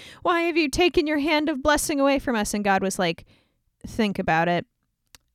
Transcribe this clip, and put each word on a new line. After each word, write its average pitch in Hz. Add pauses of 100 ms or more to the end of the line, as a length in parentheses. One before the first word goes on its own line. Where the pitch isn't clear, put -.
(240)
Why 339
have 339
you 311
taken 311
your 302
hand 302
of 277
blessing 294
away 277
from 262
us?" 208
And 208
God 196
was 190
like, 170 (640)
"Think 208
about 170
it. 175 (680)